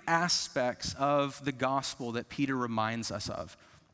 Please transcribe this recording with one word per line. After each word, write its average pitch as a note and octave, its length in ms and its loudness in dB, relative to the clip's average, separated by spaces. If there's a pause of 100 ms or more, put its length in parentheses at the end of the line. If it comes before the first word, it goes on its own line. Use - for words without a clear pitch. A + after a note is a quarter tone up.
aspects E3 920 2
of C#3+ 460 2
the C#3 80 0
gospel B2+ 600 0
that A#2 160 -4
Peter C3+ 280 0
reminds A2+ 560 0
us - 160 -4
of. - 280 -8 (380)